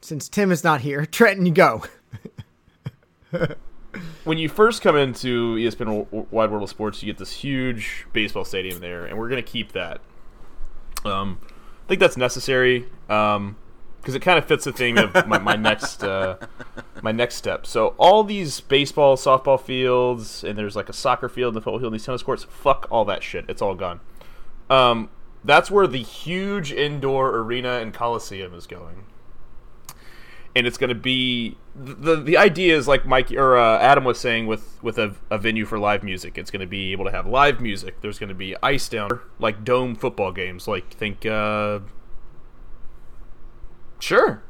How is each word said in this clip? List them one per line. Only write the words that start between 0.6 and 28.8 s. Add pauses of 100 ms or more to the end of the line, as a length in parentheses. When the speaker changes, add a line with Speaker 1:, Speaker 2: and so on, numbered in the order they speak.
Speaker 1:
not
here,
Trenton,
you
go. (1500)
<laughs> (760)
Speaker 2:
When
you
first
come
into
E
S
P
N
W-,
W-,
Wide
World
of
Sports,
you
get
this
huge
baseball
stadium
there,
and
we're
gonna
keep
that. (1040)
Um, (460)
I
think
that's
necessary, (220)
um, (460)
'cause
it
kinda
fits
the
theme
of (120)
my,
my
next,
uh, (340)
Speaker 3:
<laughs>
Speaker 2:
my
next
step.
So
all
these
baseball,
softball
fields,
and
there's,
like,
a
soccer
field
and
a
football
field
and
these
tennis
courts,
fuck
all
that
shit.
It's
all
gone. (680)
Um, (360)
that's
where
the
huge
indoor
arena
and
coliseum
is
going. (1500)